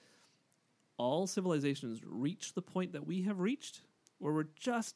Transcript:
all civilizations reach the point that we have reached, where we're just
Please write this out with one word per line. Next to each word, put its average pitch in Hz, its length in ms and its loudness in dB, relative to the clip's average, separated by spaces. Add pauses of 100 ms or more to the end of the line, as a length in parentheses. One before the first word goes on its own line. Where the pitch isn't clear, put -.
(960)
all 151 280 2
civilizations 143 800 0
reach 127 480 -2
the 185 80 -2
point 180 320 -2
that 151 140 -6
we 180 160 0
have 202 160 0
reached, 226 420 -2 (380)
where 151 140 2
we're 156 220 2
just 233 400 0